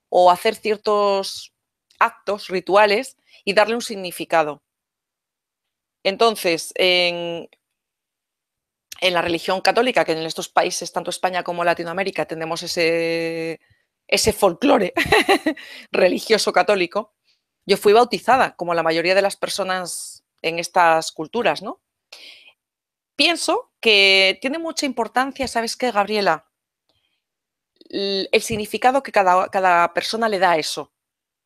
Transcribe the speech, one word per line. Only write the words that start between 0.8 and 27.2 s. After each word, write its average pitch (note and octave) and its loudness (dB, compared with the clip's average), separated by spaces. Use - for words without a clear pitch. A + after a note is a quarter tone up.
actos, G3+ -4
rituales, G3+ 2
y G3 -2
darle G#3 4
un A#3 -6
significado. F3 -4
Entonces, G3 0
en, F3 0
en F3+ 0
la E3 0
religión F3 -4
católica, A3 2
que E3 -2
en D#3+ -4
estos D#3+ -8
países, F3+ -2
tanto F3 -6
España F3+ -4
como F3 -6
Latinoamérica, E3+ -4
tenemos D#3+ -8
ese, E3 -4
ese - 0
folclore G#3 2
<laughs> - 0
religioso G3+ 2
católico, F#3+ 0
yo F#3+ 2
fui G#3 4
bautizada, A#3 2
como E3+ -4
la E3 2
mayoría E3 0
de G3 4
las G3 -2
personas F#3 -8
en E3 -4
estas E3 2
culturas, E3 -4
¿no? C4 -12
Pienso - -2
que F#3+ 4
tiene C4+ -4
mucha D#4+ -6
importancia, B3+ -4
¿sabes A3+ -6
qué, B3 -2
Gabriela? G3+ 0